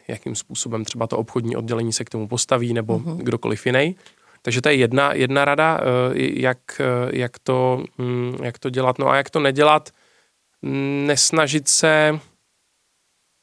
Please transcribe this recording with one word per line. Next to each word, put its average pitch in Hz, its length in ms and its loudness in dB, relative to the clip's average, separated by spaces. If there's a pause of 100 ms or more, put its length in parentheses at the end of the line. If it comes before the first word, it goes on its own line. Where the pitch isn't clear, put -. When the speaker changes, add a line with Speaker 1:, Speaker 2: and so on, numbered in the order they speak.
Speaker 1:
jakým 117 260 -8
způsobem 113 500 -8
třeba 113 220 -6
to - 120 -2
obchodní 117 380 -4
oddělení 113 360 -2
se 117 120 -4
k - 60 -20
tomu 110 180 -6
postaví 120 460 0
nebo 113 240 0
Speaker 2:
Mhm. 160 200 -6
Speaker 1:
kdokoliv 117 480 -2
jiný. 139 300 2 (520)
Takže 123 120 -2
to 143 80 2
je 147 60 4
jedna, 131 380 4
jedna 139 320 2
rada, 156 360 2
eh, - 40 -2 (320)
jak, 127 420 0 (220)
eh, 139 40 0 (280)
jak 123 260 -4
to, 127 460 0 (140)
mm, 123 440 -4
jak 123 160 -8
to 135 120 -6
dělat. 127 280 0
No 135 100 0
a 135 80 4
jak 139 140 -2
to 160 100 -2
nedělat? 147 500 4 (1160)
Nesnažit 147 640 0
se, 156 500 4 (1200)